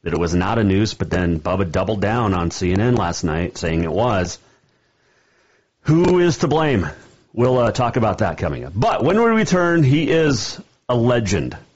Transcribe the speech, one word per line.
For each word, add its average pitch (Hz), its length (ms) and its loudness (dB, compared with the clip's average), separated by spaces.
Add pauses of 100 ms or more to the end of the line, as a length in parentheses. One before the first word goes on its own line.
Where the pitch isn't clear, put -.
that 85 80 -4
it 80 80 -2
was 85 120 -2
not 98 280 0
a 107 40 2
noose, 101 300 2
but 82 160 -6
then 87 300 0
Bubba 92 320 -2
doubled 98 280 -2
down 104 340 0
on 85 180 -2
C 87 180 -2
N 98 100 2
N 123 140 2
last 90 300 -2
night 82 340 -4
saying 82 240 -2
it 80 80 -4
was. 95 480 -2 (1400)
Who 175 400 2
is 175 180 2
to 175 80 0
blame? 143 400 0 (460)
We'll, 127 260 2
uh, 113 140 2
talk 120 240 -2
about 110 220 0
that 85 200 -2
coming 69 260 -4
up. 73 100 -14
But 127 300 0
when 190 160 2
we 233 100 4
return, 175 520 2
he 143 260 2
is 151 520 0 (280)
a 123 60 0
legend. 104 600 0 (200)